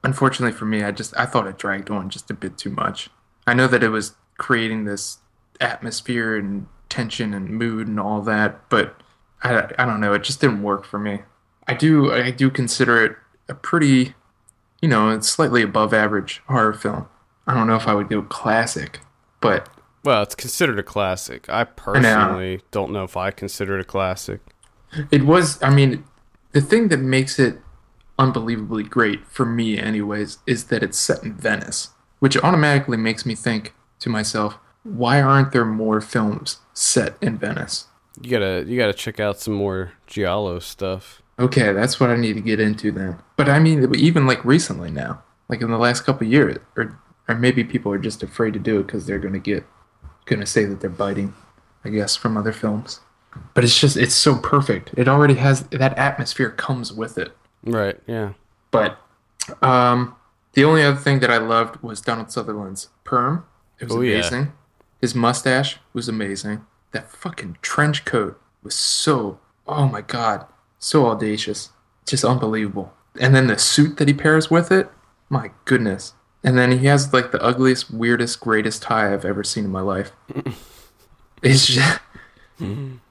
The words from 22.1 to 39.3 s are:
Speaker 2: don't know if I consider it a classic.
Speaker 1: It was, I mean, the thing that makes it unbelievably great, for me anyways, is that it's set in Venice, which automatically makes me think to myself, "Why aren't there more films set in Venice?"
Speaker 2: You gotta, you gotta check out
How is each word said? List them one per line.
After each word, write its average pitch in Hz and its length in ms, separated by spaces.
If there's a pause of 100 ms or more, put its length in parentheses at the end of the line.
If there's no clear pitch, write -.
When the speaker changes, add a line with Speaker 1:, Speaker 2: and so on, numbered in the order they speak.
Speaker 2:
don't 95 200
know 98 120
if 92 140
I 92 140
consider 98 460
it 95 40
a 92 40
classic. 95 560 (680)
Speaker 1:
It 143 140
was, 160 380
I 139 80
mean, 139 320 (480)
the 143 100
thing 214 280
that 151 100
makes 131 400
it 127 200 (580)
unbelievably 113 680
great, 107 440
for - 180
me 117 320
anyways, 104 720
is 117 180
that - 180
it's 98 140
set - 260
in 110 100
Venice, - 560 (300)
which 139 180
automatically 143 600
makes 110 280
me 113 100
think 110 380 (260)
to - 100
myself, 107 480 (260)
"Why 131 380
aren't 135 300
there 120 140
more 110 360
films - 580 (140)
set - 480
in - 160
Venice?" - 500 (340)
Speaker 2:
You 120 100
gotta, 95 340
you 117 120
gotta 110 160
check - 260
out 104 200